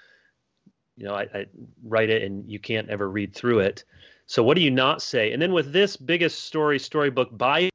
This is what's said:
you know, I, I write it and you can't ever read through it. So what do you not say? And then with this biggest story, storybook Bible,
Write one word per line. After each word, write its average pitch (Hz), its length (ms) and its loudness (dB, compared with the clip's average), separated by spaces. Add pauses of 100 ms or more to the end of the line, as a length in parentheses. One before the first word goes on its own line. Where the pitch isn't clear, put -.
(960)
you 113 100 -16
know, 101 80 -6
I, 101 80 -4 (120)
I 98 120 -8 (380)
write 110 260 2
it 110 120 2
and 98 280 -8
you 104 80 -10
can't 110 300 -4
ever 101 200 -4
read 101 260 -4
through 120 260 2
it. 98 240 0 (420)
So - 160 0
what 127 140 6
do 185 60 2
you 147 100 4
not 131 300 2
say? 110 300 0
And 123 100 -4
then 185 100 0
with 143 200 0
this 196 240 2
biggest 160 480 -2
story, 151 360 0
storybook 131 560 -2
Bible, 147 380 2